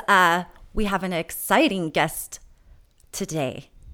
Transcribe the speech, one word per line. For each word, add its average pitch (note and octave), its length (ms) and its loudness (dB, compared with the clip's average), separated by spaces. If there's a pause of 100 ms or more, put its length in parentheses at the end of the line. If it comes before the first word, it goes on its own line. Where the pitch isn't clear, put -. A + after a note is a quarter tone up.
uh, F3+ 360 4 (280)
we G#3+ 140 -2
have F#3+ 160 -2
an F#3 100 -4
exciting F#3+ 800 0
guest - 500 -4 (720)
today. D#3 580 -6 (240)